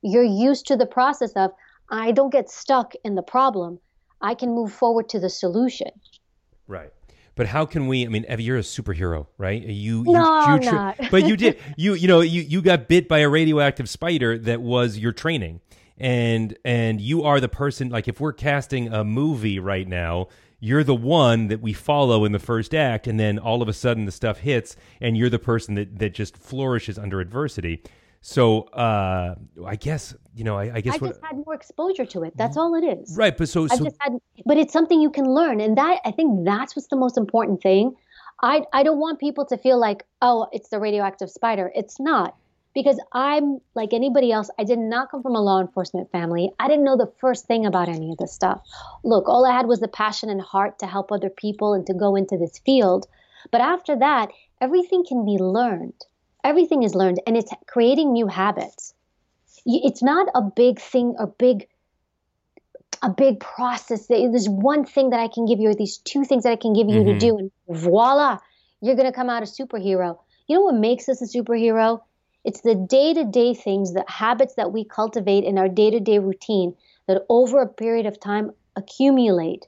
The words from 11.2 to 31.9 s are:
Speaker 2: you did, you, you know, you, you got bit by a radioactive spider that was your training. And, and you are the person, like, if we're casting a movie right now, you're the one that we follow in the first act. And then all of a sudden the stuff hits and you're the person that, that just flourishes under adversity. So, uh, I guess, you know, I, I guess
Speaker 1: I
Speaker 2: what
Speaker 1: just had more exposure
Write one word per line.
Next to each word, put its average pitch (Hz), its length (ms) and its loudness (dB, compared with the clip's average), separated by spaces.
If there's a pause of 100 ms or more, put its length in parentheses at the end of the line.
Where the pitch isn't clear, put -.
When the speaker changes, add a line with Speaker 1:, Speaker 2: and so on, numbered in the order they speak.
Speaker 2:
you 220 80 2
did, 208 220 2 (200)
you, 185 160 0
you 180 140 0
know, 175 140 8
you, 170 200 0
you 156 200 -2
got 165 260 2
bit 180 200 4
by 156 120 2
a 147 100 4
radioactive 147 600 2
spider 131 480 -2
that 117 240 -4
was 120 360 0
your 113 140 -2
training. 104 480 -6 (380)
And, 117 680 0
and 113 360 0
you 151 220 -2
are 143 160 4
the 127 100 -2
person, 139 400 -6
like, 117 180 -4
if 120 120 -8
we're 147 140 -6
casting 135 600 -4
a 107 100 -2
movie 110 560 -2
right 95 280 -4
now, 87 400 -4 (320)
you're 131 240 0
the 135 120 2
one 117 520 2
that 107 140 -4
we 110 120 -4
follow 127 500 2
in 104 80 2
the 101 80 -2
first 113 340 -4
act. 131 340 0
And 110 120 -2
then 107 200 0
all 117 220 -2
of 113 60 -2
a 107 60 -4
sudden 113 320 -2
the 98 60 -8
stuff 107 280 -6
hits 127 360 -4 (260)
and 117 160 -2
you're 123 120 2
the 113 100 -2
person 113 360 -4
that, 101 240 -8
that 104 140 -4
just - 240 -8
flourishes 127 600 -6
under 104 220 -8
adversity. 92 640 -6 (400)
So, 113 480 2
uh, 92 680 -2 (300)
I 98 100 -10
guess, 147 400 -8 (180)
you 110 120 -12
know, 104 120 -4
I, 110 180 -6
I 110 60 -4
guess 123 140 -4
Speaker 1:
I - 40 -6
Speaker 2:
what 135 100 -6
Speaker 1:
just - 160 -16
had 302 100 -12 (100)
more 311 80 -10
exposure 320 520 -6